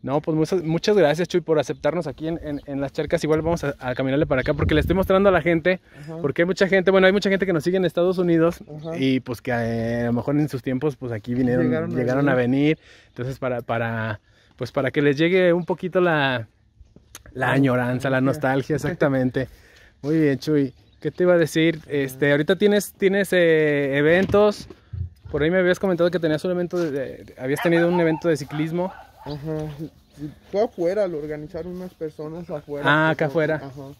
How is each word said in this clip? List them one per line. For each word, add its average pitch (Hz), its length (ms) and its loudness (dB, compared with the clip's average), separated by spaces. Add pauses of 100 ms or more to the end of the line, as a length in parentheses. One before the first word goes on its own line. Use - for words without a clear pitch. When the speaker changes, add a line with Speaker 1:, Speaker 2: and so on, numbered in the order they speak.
Speaker 1:
No, 135 180 -2
pues 156 160 -2
muchas, 156 260 0
muchas 165 320 0
gracias, 165 320 4
Chuy, 175 140 0
por 160 180 0
aceptarnos 147 480 -4
aquí 156 200 -10
en, 165 160 -6
en, 147 220 -8
en 139 160 -8
Las 135 120 -6
Charcas. 160 300 -2
Igual 156 180 2
vamos 160 220 -2
a, 143 160 -4
a 127 160 -6
caminarle 135 320 0
para 131 140 0
acá 151 120 -2
porque 147 220 0
le 151 60 4
estoy 175 140 0
mostrando 190 340 4
a - 20 6
la 170 100 2
gente, 170 380 0 (220)
Speaker 2:
Ajá. 160 200 -14
Speaker 1:
porque 151 220 0
hay - 20 4
mucha 185 220 0
gente, 190 240 4
bueno, 190 160 6
hay 190 60 6
mucha 202 160 0
gente 196 160 0
que 185 80 -2
nos 156 100 0
sigue 180 140 0
en 185 80 2
Estados 175 340 0
Unidos 165 420 2
Speaker 2:
Ajá. 151 360 -12
Speaker 1:
y, 131 240 2
pues, 120 200 -10
que, 123 100 -6
eh, 117 520 -2
a - 20 -2
lo 120 80 0
mejor 120 240 -2
en 151 120 0
sus 131 120 -8
tiempos, 135 340 -4
pues, 123 160 -10
aquí 113 220 -6
vinieron, 127 320 2
Speaker 2:
Llegaron 160 280 -2
a - 40 -6
Speaker 1:
llegaron 131 320 0
a 131 60 4
Speaker 2:
venir. 135 420 2
Speaker 1:
venir. - 20 -20 (300)
Entonces, 127 300 -10
para, 123 220 -4
para, 113 580 -4 (360)
pues, - 160 -8
para 131 200 -2
que 151 100 0
les 143 160 4
llegue 180 340 4
un 175 140 0
poquito 185 340 -2
la, 139 480 2 (840)
la 131 140 -2
Speaker 2:
La 127 60 2
Speaker 1:
añoranza, 127 560 2
la 131 120 0
Speaker 2:
nostalgia. 135 540 0
Speaker 1:
nostalgia, - 0 -
Speaker 2:
<laughs> 143 160 -4
Speaker 1:
exactamente. 135 560 0 (560)
Muy 156 160 0
bien, 139 180 4
Chuy. 143 360 0 (280)
¿Qué 151 100 -6
te - 120 -2
iba 180 100 4
a 175 40 4
decir? 160 440 2
Speaker 2:
Ajá. - 100 -14
Speaker 1:
Este, 139 400 0
ahorita 156 240 2
tienes, 208 380 2
tienes, 196 400 2
eh, 151 640 4
eventos. 196 680 2 (640)
Por 147 120 -2
ahí 160 80 2
me 185 60 2
habías 180 220 2
comentado 175 320 2
que 175 80 -2
tenías 156 260 -2
un 180 60 -2
evento 175 260 -4
de, 165 140 -2
de, 123 460 -8
habías 135 240 -4
tenido 170 280 2
un 180 100 2
evento 160 300 0
de 151 80 0
ciclismo. 160 560 -6 (320)
Speaker 2:
Ajá. 147 120 -10 (1120)
Fue 196 120 0
afuera, 196 440 -2
lo 165 120 -6
organizaron 151 560 -10
unas 185 180 -12
personas 160 560 -12
afuera, 147 380 -8
Speaker 1:
Ah, 156 220 4
Speaker 2:
pues, 156 80 0
Speaker 1:
acá 165 80 0
Speaker 2:
no, 143 40 -2
Speaker 1:
afuera. 156 260 0
Speaker 2:
ajá. 139 260 -12 (180)